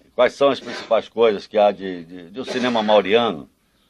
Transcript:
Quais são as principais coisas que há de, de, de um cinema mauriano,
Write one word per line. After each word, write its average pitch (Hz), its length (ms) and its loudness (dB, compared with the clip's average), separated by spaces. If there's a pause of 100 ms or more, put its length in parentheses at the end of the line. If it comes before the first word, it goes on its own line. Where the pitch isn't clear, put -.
(160)
Quais 123 180 2
são 139 160 2
as 127 100 -4
principais 113 500 -4
coisas 107 380 0
que - 100 -4
há 104 140 4
de, 92 340 -8
de, 87 240 -18
de 101 120 -16
um 123 40 -10
cinema 120 380 -2
mauriano, 104 640 2 (400)